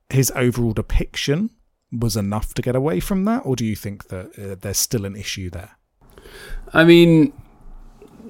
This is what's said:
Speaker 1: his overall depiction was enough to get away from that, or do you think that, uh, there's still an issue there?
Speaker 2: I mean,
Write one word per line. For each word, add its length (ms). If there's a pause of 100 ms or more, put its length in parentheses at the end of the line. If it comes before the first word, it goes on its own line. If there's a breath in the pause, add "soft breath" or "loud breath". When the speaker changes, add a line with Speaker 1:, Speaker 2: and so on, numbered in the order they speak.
Speaker 1:
his 260
overall 380
depiction 760 (400)
was 260
enough 380
to 80
get 120
away 240
from 260
that, 200
or 100
do 100
you 100
think 320
that, 200 (120)
uh, 200
there's 200
still 260
an 100
issue 360
there? 260 (960 loud breath)
Speaker 2:
I 100
mean, 480 (1000)